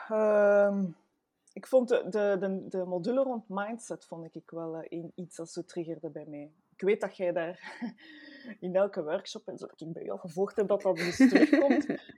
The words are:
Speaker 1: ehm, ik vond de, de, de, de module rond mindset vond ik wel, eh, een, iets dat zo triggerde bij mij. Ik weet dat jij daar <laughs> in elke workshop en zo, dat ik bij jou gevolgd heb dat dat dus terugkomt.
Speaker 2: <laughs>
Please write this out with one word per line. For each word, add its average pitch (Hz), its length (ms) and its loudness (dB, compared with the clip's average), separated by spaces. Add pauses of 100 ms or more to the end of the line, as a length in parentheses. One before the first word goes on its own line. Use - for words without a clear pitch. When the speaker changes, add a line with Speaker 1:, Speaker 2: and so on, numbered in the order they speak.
Speaker 1:
ehm, 202 760 4 (680)
ik - 140 -16
vond 247 220 4
de, - 200 2
de, 202 300 2
de, 190 280 -4
de 185 180 -4
module 185 380 -2
rond 247 260 -4
mindset 202 560 -8
vond 165 300 -16
ik - 160 -16
wel, 165 260 -8
eh, 160 220 -10
een, 165 160 -12
iets 175 200 -12
dat 165 140 -12
zo 170 160 -10
triggerde 165 440 -10
bij 147 160 -12
mij. 147 280 -14 (160)
Ik - 120 -18
weet 208 200 2
dat 196 160 -6
jij 180 140 0
daar 170 480 -8
<laughs> - 800 -14
in 180 160 -6
elke 196 280 2
workshop 190 440 -8
en - 100 -12
zo, - 100 -12
dat - 140 -20
ik 160 120 -10
bij - 100 -10
jou - 160 -8
gevolgd 185 360 -4
heb 202 120 0
dat 202 140 2
dat 185 140 2
dus 175 220 -2
terugkomt. 277 720 6
Speaker 2:
<laughs> - 120 -4 (180)